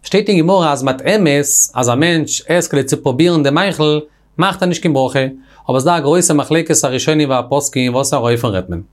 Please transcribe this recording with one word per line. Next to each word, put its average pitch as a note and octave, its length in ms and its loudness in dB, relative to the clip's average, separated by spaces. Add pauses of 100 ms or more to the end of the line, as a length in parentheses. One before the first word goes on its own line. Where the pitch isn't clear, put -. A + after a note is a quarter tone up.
שטייט G#3 260 -2
אין G3 100 2
גמרא, E3 340 2
אז C3 100 -4
מיט C3+ 200 -2
אמת, C#3+ 440 2 (280)
אז B2 160 0
א A#2+ 40 2
מענטש D#3+ 540 0
עס E3 200 0
כדי C#3+ 140 0
צו C#3+ 200 -4
פרובירן, D#3 400 2
דעם C#3 160 2
מכל, D#3 400 0 (400)
מאכט F#3 240 -2
ער F#3 60 0
נישט E3 140 -4
קיין D#3+ 120 0
ברכה. C3 240 0
אבער - 580 -4
עס C3+ 60 2
איז - 20 -4
דא E3+ 120 2
א E3 40 -2
גרויסע D#3+ 340 2
מחלוקת D#3 500 0
הראשונים C#3 460 0
והפוסקים, B2+ 640 -2
וואס C3+ 200 -2
ער C3+ 60 -2
אויף A#2+ 240 0
רעדט F#2+ 240 -4
מען. E2+ 120 -6 (120)